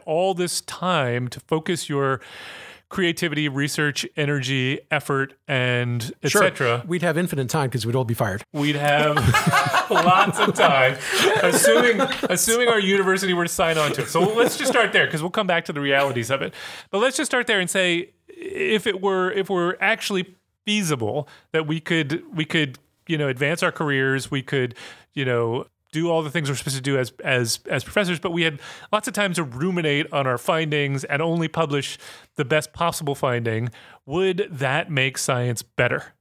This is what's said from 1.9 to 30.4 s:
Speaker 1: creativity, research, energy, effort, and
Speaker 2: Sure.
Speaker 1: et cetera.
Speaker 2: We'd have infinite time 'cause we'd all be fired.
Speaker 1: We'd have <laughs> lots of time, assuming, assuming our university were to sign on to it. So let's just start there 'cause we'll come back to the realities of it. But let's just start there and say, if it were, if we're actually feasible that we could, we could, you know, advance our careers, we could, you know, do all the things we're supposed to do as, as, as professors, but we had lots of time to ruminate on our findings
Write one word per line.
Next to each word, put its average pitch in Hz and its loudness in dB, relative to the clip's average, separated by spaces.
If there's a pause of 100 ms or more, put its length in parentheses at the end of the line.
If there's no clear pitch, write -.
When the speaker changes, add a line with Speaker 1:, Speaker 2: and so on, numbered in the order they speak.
Speaker 1:
creativity, 165 -2
research, 143 -2 (120)
energy, 139 0 (100)
effort, 139 -2 (120)
and 123 0 (120)
Speaker 2:
Sure. 175 4
Speaker 1:
et 190 6 (100)
cetera. 120 0
Speaker 2:
We'd 170 -2
have 170 0
infinite 160 -2
time 139 0
'cause 113 -4
we'd 117 -2
all 131 2
be 117 -2
fired. 113 -2 (100)
Speaker 1:
We'd 147 0
have 147 2
<laughs> - 2
lots 185 4
of - 2
time, 135 4 (460)
assuming, - 4 (280)
assuming 226 2
our 220 4
university 190 2
were 175 0
to 170 -4
sign 165 2
on 147 2
to 131 -2
it. 113 -6
So 165 0
let's 220 2
just 269 0
start 226 2
there - 4
'cause 151 -4
we'll 175 -4
come 214 -2
back 175 0
to 190 -6
the 147 -6
realities 139 2
of 135 0
it. - -6 (380)
But 196 -2
let's 254 0
just 302 -4
start 247 0
there 214 2
and 180 -2
say, 180 0 (180)
if - -2
it 190 -2
were, 190 2
if 190 -2
we're 180 0
actually 196 -2 (300)
feasible 147 -2 (240)
that 160 0
we 160 -2
could, 160 -2 (120)
we 160 -2
could, 151 0 (280)
you 165 -2
know, 147 0
advance 143 0
our 180 2
careers, 135 0
we 135 -2
could, 127 -2 (380)
you 143 -4
know, 120 0 (260)
do 165 -2
all 165 2
the 151 -6
things 147 -2
we're 143 -2
supposed 135 -4
to 131 -8
do 139 0
as, 127 -2 (120)
as, 123 0 (100)
as 131 -2
professors, 180 0
but 190 -4
we 170 0
had 160 -2 (320)
lots 214 -2
of 214 -8
time 202 0
to 170 -2
ruminate 151 0
on 139 0
our 123 0
findings 147 0